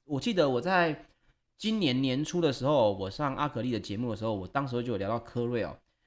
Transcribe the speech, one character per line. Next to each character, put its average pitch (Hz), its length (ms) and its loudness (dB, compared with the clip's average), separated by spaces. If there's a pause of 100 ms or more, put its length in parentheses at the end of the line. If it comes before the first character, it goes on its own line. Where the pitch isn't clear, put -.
我 139 160 -2
记 233 140 -2
得 165 120 6
我 127 140 2
在 170 460 2 (500)
今 220 240 -2
年 131 220 2
年 135 200 0
初 170 200 0
的 147 100 4
时 123 140 -4
候， 123 260 6
我 95 180 -4
上 139 260 -2
阿 147 120 0
格 113 140 -4
力 123 100 -2
的 104 80 0
节 98 160 -6
目 120 140 -2
的 101 60 -4
时 107 60 -10
候， 110 120 0
我 92 120 -6
当 139 220 -2
时 123 140 -2
就 120 100 -4
有 98 60 -2
聊 98 100 -2
到 117 100 0
科 120 260 -4
瑞 120 200 -2
哦， 69 120 -8 (300)